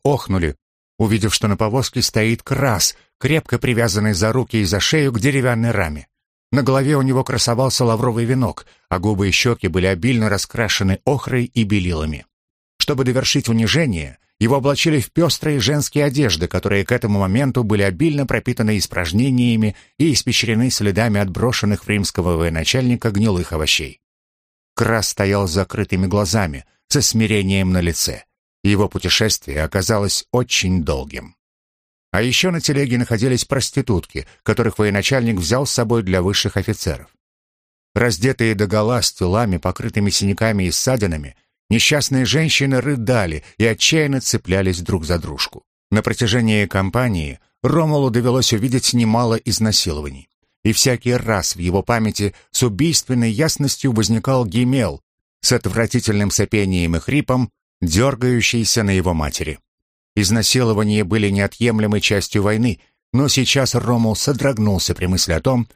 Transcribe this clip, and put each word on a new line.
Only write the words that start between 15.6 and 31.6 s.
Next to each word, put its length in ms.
одежды, 420
которые 380
к 60
этому 280
моменту 440
были 200
обильно 420
пропитаны 520
испражнениями 1000
и 140
испещрены 580
следами 520
отброшенных 640
в 40
римского 460
военачальника 760
гнилых 420
овощей. 480
Крас 340
стоял 380
с 40
закрытыми 540
глазами, 600
со 120
смирением 720
на 80
лице. 460
Его 260
путешествие 720
оказалось 680
очень 520
долгим. 520